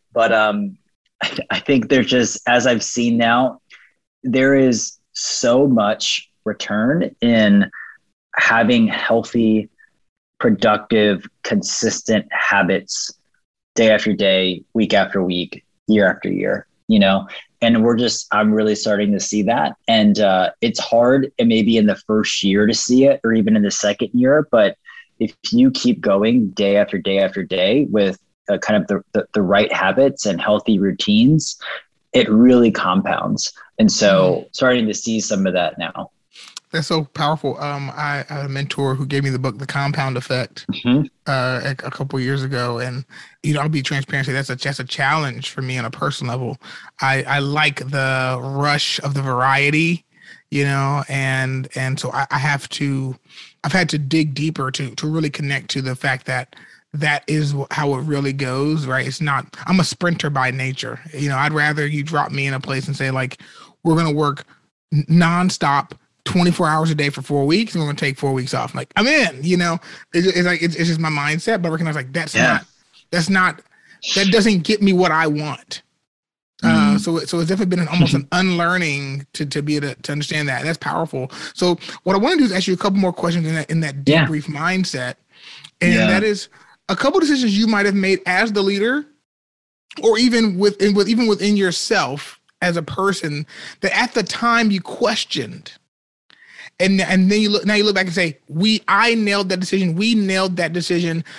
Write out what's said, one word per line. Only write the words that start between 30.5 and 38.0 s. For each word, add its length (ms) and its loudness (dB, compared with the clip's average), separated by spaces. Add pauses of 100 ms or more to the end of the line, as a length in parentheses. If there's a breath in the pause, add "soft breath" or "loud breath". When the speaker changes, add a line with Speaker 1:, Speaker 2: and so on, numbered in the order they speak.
Speaker 1:
routines, 800 2 (520 loud breath)
it 180 2
really 400 6
compounds. 800 -2 (260 loud breath)
And 140 6
so 160 2 (280)
Speaker 2:
Mm-hmm. 160 -10
Speaker 1:
starting 340 2
to 80 -2
see 260 -4
some 260 -2
of 80 0
that 240 -2
now. 320 -10 (600 loud breath)
Speaker 2:
That's 160 -4
so 180 -2
powerful. 540 -4
Um, 320 -8
I, 380 -6